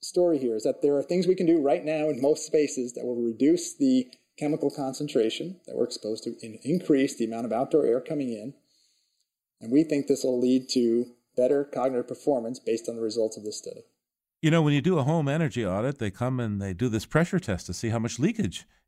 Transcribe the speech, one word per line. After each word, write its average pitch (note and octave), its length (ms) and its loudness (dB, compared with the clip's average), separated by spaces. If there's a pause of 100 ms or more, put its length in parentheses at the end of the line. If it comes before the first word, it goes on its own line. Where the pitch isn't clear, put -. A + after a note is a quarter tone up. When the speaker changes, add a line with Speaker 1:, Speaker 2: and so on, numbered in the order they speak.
Speaker 1:
story F3 380 2
here, A#2+ 180 -2
is G#2+ 60 -6
that C3+ 180 -2
there C#3+ 160 4
are C#3 60 0
things F3+ 240 0
we F#3 80 4
can F#3 120 -2
do E3 140 6
right C#3 240 2
now D#3 240 -2
in C3 140 -2
most D3 240 2
spaces C3+ 480 0
that A#2+ 100 -10
will A#2+ 180 -4
reduce B2 540 2
the C3 340 2 (280)
chemical D3 320 -2
concentration C#3 960 -2
that - 100 -10
we're - 80 0
exposed A2+ 400 -8
to A#2 180 -8
and A2 200 -14
increase C#3 560 2
the A#2 80 0
amount A2+ 180 -6
of A2+ 80 -4
outdoor C#3 320 2
air A#2+ 160 2
coming C#3+ 300 -6
in. A2+ 240 -10 (1080)
And A2+ 100 -10
we D3 140 6
think C#3+ 220 -2
this C3+ 180 0
will B2 160 0
lead B2+ 300 2
to A#2+ 340 2 (320)
better C#3 280 2
cognitive B2+ 440 -2
performance B2+ 500 -2
based A2+ 300 -4
on A#2+ 80 -4
the A2+ 60 -6
results A2 340 -2
of G#2 80 -12
this G#2 140 -10
study. - 240 -14 (600)
Speaker 2:
You D#3 80 4
know, E3 100 4
when D3 140 4
you C#3+ 60 4
do E3+ 180 2
a C3 60 2
home D3+ 240 2
energy C#3 360 0
audit, G#2+ 360 -2
they G#2 100 -2
come B2+ 300 -2
and G#2 200 -2
they G2 140 -4
do B2 140 0
this G#2+ 180 -2
pressure E3+ 320 2
test - 280 -4
to F2+ 60 -8
see A2 180 -4
how A2+ 100 0
much A2+ 180 -4
leakage E3+ 480 -2 (220)